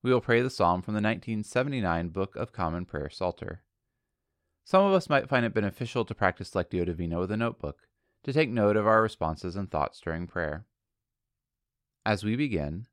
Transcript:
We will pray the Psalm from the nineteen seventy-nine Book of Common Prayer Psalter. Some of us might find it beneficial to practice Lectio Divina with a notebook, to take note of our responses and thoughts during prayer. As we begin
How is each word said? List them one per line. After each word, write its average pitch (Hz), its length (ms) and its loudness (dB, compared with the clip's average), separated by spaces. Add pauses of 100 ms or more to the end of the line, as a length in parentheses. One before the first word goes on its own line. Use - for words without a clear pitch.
We 131 120 4
will 120 80 4
pray 120 200 4
the 127 80 0
Psalm 90 320 2
from 107 120 -8
the 107 80 0
nineteen 110 420 -2
seventy-nine 104 640 -2
Book 95 300 -4
of - 160 -6
Common 87 320 -4
Prayer 71 240 -6
Psalter. - 540 -6 (1000)
Some 190 220 4
of 196 80 4
us 185 160 2
might 139 180 2
find 120 180 2
it 104 80 -2
beneficial 113 520 -2
to - 100 -8
practice 95 360 0
Lectio 90 340 0
Divina 85 340 -4
with 95 140 -2
a - 20 -4
notebook, 110 540 -6 (340)
to 139 80 -6
take 147 180 2
note 107 280 4
of 104 100 2
our 110 140 6
responses 87 560 -2
and 98 120 -6
thoughts - 300 -2
during 82 260 -6
prayer. 82 400 -6 (1400)
As 104 180 0
we 107 140 0
begin 98 560 -4